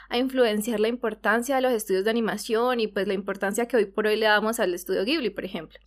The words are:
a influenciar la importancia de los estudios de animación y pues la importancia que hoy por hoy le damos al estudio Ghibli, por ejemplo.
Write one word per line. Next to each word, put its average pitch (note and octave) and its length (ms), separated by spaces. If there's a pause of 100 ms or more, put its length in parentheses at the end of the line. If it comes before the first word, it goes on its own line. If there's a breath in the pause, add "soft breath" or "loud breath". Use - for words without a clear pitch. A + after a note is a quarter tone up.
a - 80
influenciar A#3+ 640
la G#3+ 80
importancia A#3 680
de B3+ 60
los B3+ 100
estudios G3+ 320
de A3 60
animación A#3 720
y G#3+ 80
pues G3 200
la G3+ 60
importancia G#3 540
que B3 100
hoy G3 80
por G#3 220
hoy G#3+ 80
le G#3+ 100
damos G#3+ 340
al F3+ 140
estudio F#3 320
Ghibli, C4+ 240
por - 160
ejemplo. F3 420